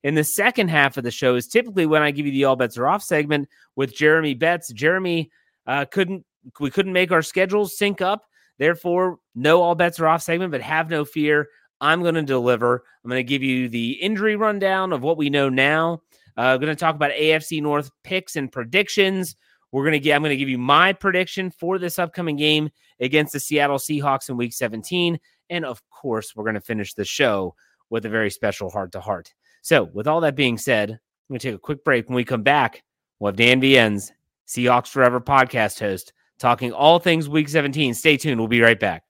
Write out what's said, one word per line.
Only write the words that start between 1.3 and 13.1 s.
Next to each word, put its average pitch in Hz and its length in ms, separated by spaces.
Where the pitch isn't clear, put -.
is 123 120
typically 208 380
when 151 160
I 147 80
give 143 160
you 139 60
the 135 120
All 135 120
Bets 123 200
Are 120 100
Off 190 160
segment 147 460
with 131 200
Jeremy 151 380
Betts. 165 400
Jeremy, 170 560
uh, 135 200
couldn't, 190 400
we 143 100
couldn't 190 220
make 180 180
our 165 120
schedules 190 560
sync 202 240
up. 196 240
Therefore, 175 640
no 156 280
All 170 120
Bets 170 260
Are 160 80
Off 160 120
segment, 170 320
but 131 80
have 156 300
no 147 160
fear. 147 420
I'm 160 220
gonna 165 200
deliver. 123 600
I'm 117 60
gonna 127 140